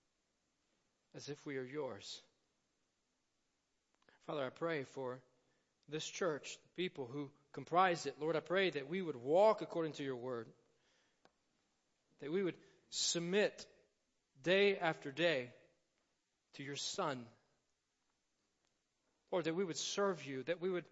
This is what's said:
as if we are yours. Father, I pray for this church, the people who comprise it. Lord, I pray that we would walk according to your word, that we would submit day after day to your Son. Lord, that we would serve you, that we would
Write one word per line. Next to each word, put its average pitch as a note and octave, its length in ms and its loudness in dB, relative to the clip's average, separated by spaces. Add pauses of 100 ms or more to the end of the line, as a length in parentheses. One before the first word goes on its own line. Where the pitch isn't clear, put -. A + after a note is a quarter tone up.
(1160)
as C3 140 -12
if D3 160 -12
we C#3 100 -6
are C3 80 -4
yours. B2 580 -8 (2000)
Father, D3+ 180 0
I B2+ 60 -2
pray D#3+ 340 -2
for C3 340 -8 (720)
this D3+ 180 -6
church, - 560 -2
the - 200 -6
people D3+ 240 -4
who C#3 240 -6 (220)
comprise E3+ 520 4
it. C#3 160 -6
Lord, D#3+ 160 2
I D3+ 40 0
pray F3+ 300 2
that C#3 180 -4
we F#3 120 -2
would D#3 160 -2
walk F3 460 6
according D#3+ 320 -4
to D3 100 -6
your C3 120 -4
word, A#2+ 300 -6 (1700)
that D3 100 -8
we G3 120 2
would E3+ 120 0 (360)
submit F3 760 2 (760)
day G3 340 6
after D#3+ 340 0
day C3+ 400 2 (1040)
to C#3+ 80 -10
your C#3 140 -6
Son. C3 500 -4 (2000)
Lord, E3+ 140 0
that E3 80 0
we G3 100 0
would D#3 140 -4
serve F#3+ 460 0
you, C3+ 200 -6
that D#3+ 160 -4
we F#3 100 -2
would F3 220 -2